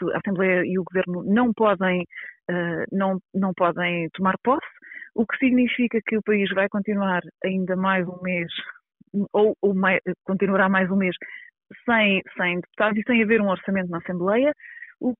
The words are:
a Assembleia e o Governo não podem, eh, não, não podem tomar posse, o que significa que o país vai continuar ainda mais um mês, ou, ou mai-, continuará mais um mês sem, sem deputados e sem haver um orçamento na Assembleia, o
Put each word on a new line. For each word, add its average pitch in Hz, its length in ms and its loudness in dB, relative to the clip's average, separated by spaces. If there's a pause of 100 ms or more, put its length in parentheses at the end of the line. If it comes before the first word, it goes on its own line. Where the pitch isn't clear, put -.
(120)
a - 60 -2
Assembleia 185 460 0
e 185 140 -2
o 180 60 -2
Governo 180 380 -4 (100)
não 233 200 4
podem, 185 520 2 (460)
eh, 170 400 -2
não, 190 280 0 (140)
não 196 220 0
podem 170 600 0
tomar 190 280 0
posse, 269 240 0 (480)
o 233 100 0
que - 120 -6
significa 247 680 2
que 220 120 -2
o 208 60 -2
país 202 320 0
vai 196 140 2
continuar 196 520 -2 (240)
ainda 185 320 -2
mais 185 320 0
um 180 140 -12
mês, 175 280 -4 (800)
ou, 208 300 4
ou 202 120 2
mai-, 190 260 2 (240)
continuará 190 440 2
mais 190 220 2
um 196 60 0
mês 180 180 0 (680)
sem, 208 380 4 (140)
sem 180 200 0
deputados 208 420 -2
e 214 80 0
sem 233 160 4
haver 220 180 4
um 202 80 2
orçamento 185 420 -2
na 165 80 -4
Assembleia, 196 540 0 (460)
o 247 220 -2